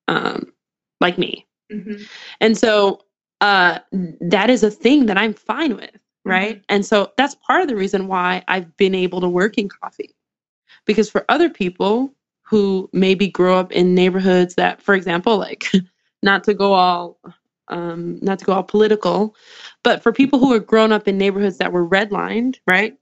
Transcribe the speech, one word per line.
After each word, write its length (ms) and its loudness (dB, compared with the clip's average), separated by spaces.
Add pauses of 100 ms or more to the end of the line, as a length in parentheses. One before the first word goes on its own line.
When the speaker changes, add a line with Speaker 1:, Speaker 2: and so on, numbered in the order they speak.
Speaker 1:
um, 440 -4 (480)
like 180 0
me. 280 -8 (260)
Speaker 2:
Mm-hmm. 320 -14 (380)
Speaker 1:
And 160 4
so, 440 2 (400)
uh, 380 2 (420)
that 280 0
is 140 2
a 80 2
thing 340 2
that 120 0
I'm 160 0
fine 420 -6
with, 160 -16 (340)
right? 320 -2
Speaker 2:
Mm-hmm. 120 -20
Speaker 1:
And 160 0
so 320 0
that's 180 0
part 260 0
of 60 -2
the 80 -4
reason 320 -2
why 400 -2
I've 300 -4
been 180 2
able 260 -2
to 80 0
work 280 0
in 120 -4
coffee. 460 -16 (720)
Because 240 0
for 200 -4
other 200 2
people 640 -4 (300)
who 500 0
maybe 340 2
grow 300 2
up 140 -4
in 240 2
neighborhoods 600 2
that, 260 -2
for 120 0
example, 440 0
like, 280 -8 (300)
<laughs> 280 -16
not 200 2
to 100 0
go 200 2
all, 460 0 (500)
um, 520 -8
not 180 -2
to 60 -20
go 80 0
all 100 0
political, 720 0 (480)
but 200 0
for 100 2
people 260 2
who 140 4
are 60 2
grown 320 2
up 160 0
in 100 0
neighborhoods 400 -2
that 160 -4
were 140 0
redlined, 720 -2 (120)
right? 320 0